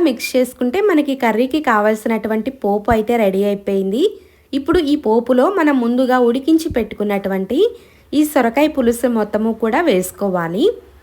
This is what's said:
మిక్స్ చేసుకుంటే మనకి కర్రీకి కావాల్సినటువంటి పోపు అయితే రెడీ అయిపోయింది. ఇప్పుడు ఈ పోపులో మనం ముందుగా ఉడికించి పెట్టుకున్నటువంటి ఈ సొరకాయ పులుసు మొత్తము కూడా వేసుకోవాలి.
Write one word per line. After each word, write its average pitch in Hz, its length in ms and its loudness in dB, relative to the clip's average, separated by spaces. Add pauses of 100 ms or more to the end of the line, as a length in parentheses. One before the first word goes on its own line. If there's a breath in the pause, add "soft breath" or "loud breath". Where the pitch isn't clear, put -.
మిక్స్ 240 280 -2
చేసుకుంటే 254 540 0
మనకి 294 240 2 (100)
కర్రీకి 247 360 0 (120)
కావాల్సినటువంటి 220 800 0 (120)
పోపు 208 320 -2
అయితే 220 180 0 (100)
రెడీ 196 260 0
అయిపోయింది. 196 540 -2 (540 loud breath)
ఇప్పుడు 330 220 0 (120)
ఈ 294 40 2 (100)
పోపులో 240 400 2 (140)
మనం 294 240 2
ముందుగా 247 340 2 (100)
ఉడికించి 320 400 0 (100)
పెట్టుకున్నటువంటి 202 800 -4 (640 loud breath)
ఈ - 20 4 (120)
సొరకాయ 262 420 2
పులుసు 240 320 0 (100)
మొత్తము 214 340 -2 (120)
కూడా 226 160 0 (100)
వేసుకోవాలి. 185 760 -2 (380 soft breath)